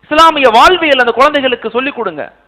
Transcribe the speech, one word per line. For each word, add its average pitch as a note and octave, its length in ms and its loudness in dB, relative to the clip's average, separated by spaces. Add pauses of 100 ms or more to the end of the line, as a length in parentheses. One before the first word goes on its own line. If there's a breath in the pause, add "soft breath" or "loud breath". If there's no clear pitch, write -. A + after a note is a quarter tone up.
இஸ்லாமிய D4+ 400 2
வாழ்வியல் D4+ 500 2
அந்த A#3 120 0
குழந்தைகளுக்கு C4 580 -4
சொல்லிக் C4 260 -6
கொடுங்க. D#3+ 380 -10 (140)